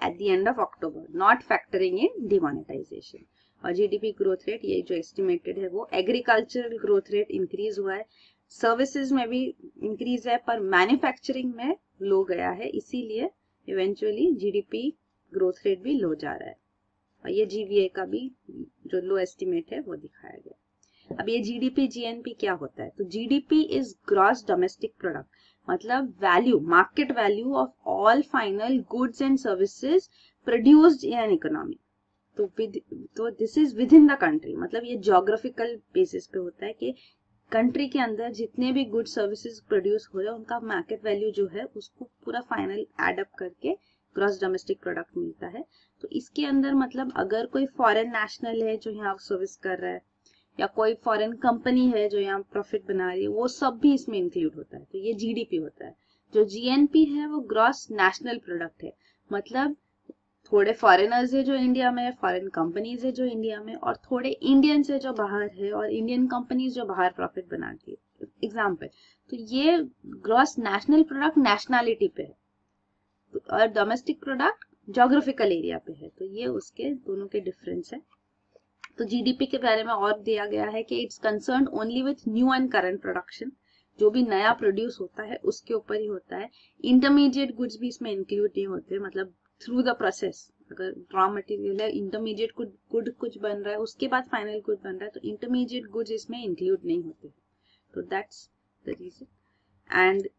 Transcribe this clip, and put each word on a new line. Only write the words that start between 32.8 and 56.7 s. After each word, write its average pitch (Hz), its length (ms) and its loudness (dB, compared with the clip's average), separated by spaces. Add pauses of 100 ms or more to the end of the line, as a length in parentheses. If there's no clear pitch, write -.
तो - 360 -8
this 220 280 -2
is 269 200 2
within 294 300 12
the 277 120 4
country, 156 360 0
मतलब 226 280 -4
ये 240 120 -6
geographical 214 840 2 (140)
basis 185 320 0
पे - 120 -8
होता 175 280 -8
है 220 60 -8
कि 247 220 -8 (580)
country 247 360 2
के 277 100 -2
अंदर 233 320 -2
जितने 240 420 -2
भी 269 120 0
गुड 220 220 -2
services 214 540 -6
produce 208 540 0
हो 190 60 -4
रहे 202 80 -4
हैं, 233 100 -8
उनका 240 220 -8
market 214 440 -6
value 208 260 -2
जो 202 160 0
है 190 180 -8
उसको - 460 -16 (140)
पूरा 233 160 -6
final 208 400 -6
एड 180 400 -4
अप - 180 -8
करके 190 360 -6 (400)
gross 196 260 0
domestic 190 400 -4
product 170 360 -8
मिलता 170 300 -8
है। 196 180 -12 (360)
तो - 80 -12
इसके - 380 -6
अंदर 277 280 2
मतलब 254 420 0
अगर 214 300 -2
कोई 269 200 -2
foreign 226 420 2
national 226 540 -4
है 220 140 -2
जो 214 140 -10
यहाँ 208 280 -6
service 196 380 -6
कर 185 220 -6
रहा 180 120 -6
है 180 200 -12 (500)
या 190 60 0
कोई 220 280 0
foreign 220 380 -2
company 254 560 2
है 214 200 2
जो 202 100 -2
यहाँ 196 220 -2
profit 202 440 -6
बना 185 280 -2
रही 185 100 -4
है, 202 60 -2
वो 220 200 0
सब 254 340 -2
भी 285 120 8
इसमें 233 240 -2
include 170 360 -2
होता - 220 -16
है। 139 160 -18
तो 190 60 -8
ये 208 140 -2
जीडीपी 220 440 -4
होता 156 300 -8
है। - 100 -18 (380)
जो 214 100 8
जीएनपी 254 600 4